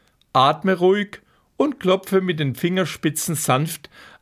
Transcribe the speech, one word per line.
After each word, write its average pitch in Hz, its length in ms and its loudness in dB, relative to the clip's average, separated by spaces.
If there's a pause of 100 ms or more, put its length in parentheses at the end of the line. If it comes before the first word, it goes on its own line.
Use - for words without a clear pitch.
(340)
atme 156 420 2
ruhig 196 460 0 (360)
und 277 220 0
klopfe 190 420 0
mit 180 180 -2
den 135 160 -2
Fingerspitzen 170 800 -2
sanft 147 540 -2 (320)